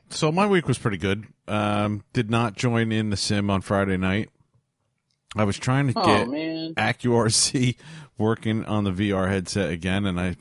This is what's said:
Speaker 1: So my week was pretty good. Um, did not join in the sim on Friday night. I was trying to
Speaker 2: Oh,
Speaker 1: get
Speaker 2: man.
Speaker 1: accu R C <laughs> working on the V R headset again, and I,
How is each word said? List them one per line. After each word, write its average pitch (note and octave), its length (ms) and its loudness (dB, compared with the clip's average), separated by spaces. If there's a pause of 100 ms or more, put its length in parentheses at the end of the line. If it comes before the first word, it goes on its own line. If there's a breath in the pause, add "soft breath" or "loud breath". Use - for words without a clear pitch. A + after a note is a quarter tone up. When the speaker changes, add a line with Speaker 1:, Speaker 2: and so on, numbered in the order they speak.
Speaker 1:
So D#3 220 -2
my F#3+ 160 2
week F#3+ 200 2
was B2+ 100 0
pretty G2+ 200 -2
good. G2+ 280 -2 (220)
Um, G#2 560 -2 (100)
did A2 160 0
not A#2 260 2
join A2+ 360 0
in A2 180 0
the G2+ 80 0
sim G2+ 320 0
on F#2+ 120 2
Friday G2 360 2
night. F#2+ 320 0 (1040)
I G#2+ 100 2
was G2+ 120 0
trying C3 340 0
to A3+ 80 0
Speaker 2:
Oh, F#3+ 60 2
Speaker 1:
get A#2 240 2
Speaker 2:
man. D#4+ 460 -6
Speaker 1:
accu A#2 400 0
R A2+ 140 4
C B2 460 0 (220 loud breath)
<laughs> D3+ 200 -20
working A2 480 0
on G#2 180 0
the G2 80 0
V G2+ 200 0
R F#2 160 2
headset F#2+ 440 -2
again, F#2 340 -2
and F2+ 140 -2
I, F2+ 220 -2